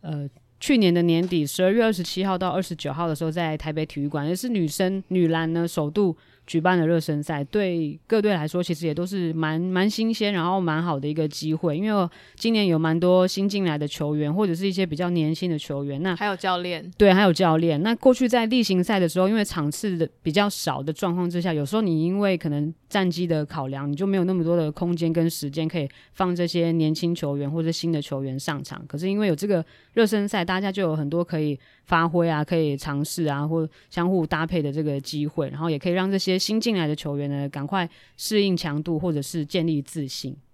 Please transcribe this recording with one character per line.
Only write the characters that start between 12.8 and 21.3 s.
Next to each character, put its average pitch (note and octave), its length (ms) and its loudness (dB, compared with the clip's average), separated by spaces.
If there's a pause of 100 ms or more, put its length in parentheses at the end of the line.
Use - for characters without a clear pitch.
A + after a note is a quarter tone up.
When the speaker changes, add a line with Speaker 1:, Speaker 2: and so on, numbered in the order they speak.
Speaker 1:
多 F3+ 260 6
新 G3 220 0
进 G3 160 0
来 D#3 140 0
的 D3 100 -2
球 D3 260 -4
员， D3+ 200 0
或 G#3 120 2
者 F3 80 0
是 F3+ 140 -2
一 G3 40 0
些 F#3+ 140 0
比 D#3+ 80 -4
较 F3 160 -2
年 D#3+ 240 2
轻 F3+ 160 -2
的 D#3+ 80 0
球 C#3+ 280 -6
员， C#3+ 180 -4
那 F#3 100 0
Speaker 2:
还 F#3 120 -4
有 G3+ 100 -2
教 F#3 220 -2
练。 F3 400 -6
Speaker 1:
对， G3+ 160 8
还 F#3+ 80 8
有 G3 100 8
教 E3 240 4
练。 D#3+ 260 2
那 A3 140 2
过 B3+ 180 8
去 B3 140 2
在 A#3 200 4
例 A#3+ 140 2
行 F#3 220 2
赛 G3+ 160 2
的 F3 80 4
时 F3 140 0
候， F#3+ 80 4
因 A3 60 2
为 G#3+ 100 2
场 D3+ 260 -2
次 F#3 260 -4
的 D#3+ 120 0 (120)
比 D#3+ 120 -2
较 G#3 160 4
少 C#3 340 -4
的 D3+ 80 -4
状 F3 240 -2
况 F3+ 140 0